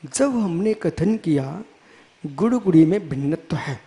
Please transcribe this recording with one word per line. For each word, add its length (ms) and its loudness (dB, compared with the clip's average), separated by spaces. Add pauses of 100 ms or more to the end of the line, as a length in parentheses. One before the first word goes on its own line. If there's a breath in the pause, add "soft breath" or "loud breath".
(140)
जब 160 2
हमने 440 0
कथन 420 0
किया 460 -2 (640 soft breath)
गुड़ 280 -2
गुड़ी 300 6
में 240 0
भिन्नत्व 480 -4
है। 300 -6